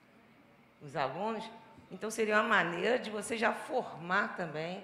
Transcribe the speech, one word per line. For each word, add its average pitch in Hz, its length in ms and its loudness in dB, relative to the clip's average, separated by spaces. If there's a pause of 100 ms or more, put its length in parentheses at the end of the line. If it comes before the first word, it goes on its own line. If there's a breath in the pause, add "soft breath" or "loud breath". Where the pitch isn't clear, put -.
(800)
os 143 140 -10
alunos. 165 520 -2 (440)
Então, 190 180 -6
seria 214 320 4
uma 226 80 2
maneira 185 480 4
de 220 140 -4
você 214 260 -4
já 214 160 4
formar 202 840 0
também, 165 480 -4